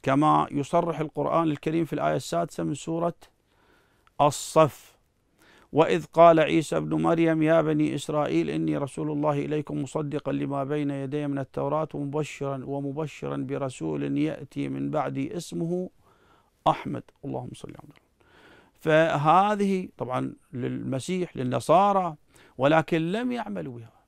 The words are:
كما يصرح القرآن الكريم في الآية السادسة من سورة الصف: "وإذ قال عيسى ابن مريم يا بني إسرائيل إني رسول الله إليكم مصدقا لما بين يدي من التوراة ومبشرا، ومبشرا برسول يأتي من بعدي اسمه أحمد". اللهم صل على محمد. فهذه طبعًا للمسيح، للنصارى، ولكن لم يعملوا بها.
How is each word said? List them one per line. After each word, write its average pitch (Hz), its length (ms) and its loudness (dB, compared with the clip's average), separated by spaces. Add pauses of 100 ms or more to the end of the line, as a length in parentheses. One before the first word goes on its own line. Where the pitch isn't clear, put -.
كما 151 480 4
يصرح 165 480 0
القرآن 156 520 0
الكريم 160 340 -2
في - 80 -8
الآية 151 220 0
السادسة 170 480 -4
من 156 100 -4
سورة 165 420 -4 (1040)
الصف: - 760 2 (760)
"وإذ 160 340 4
قال 165 340 8
عيسى 160 380 2
ابن 156 240 -2
مريم 160 420 2
يا 160 180 4
بني 151 340 0
إسرائيل 151 540 -2
إني 156 280 -2
رسول 151 340 -6
الله 147 340 0
إليكم 147 380 -4
مصدقا 143 480 -6
لما 139 320 -4
بين 147 260 -2
يدي 139 380 -6
من 139 120 -4
التوراة 143 540 -4
ومبشرا، 139 720 -6
ومبشرا 139 720 -6
برسول 139 800 -4
يأتي 143 520 -4
من 139 220 -4
بعدي 135 460 -4
اسمه 170 520 -6 (760)
أحمد". 131 360 -2 (220)
اللهم 131 280 -8
صل - 160 -16
على - 200 -20
محمد. - 200 -20 (720)
فهذه 185 1160 4
طبعًا 127 360 -4 (200)
للمسيح، 127 840 -4
للنصارى، 160 800 2 (420)
ولكن 160 540 2
لم 247 200 -2
يعملوا 196 460 -8
بها. 113 140 -18 (160)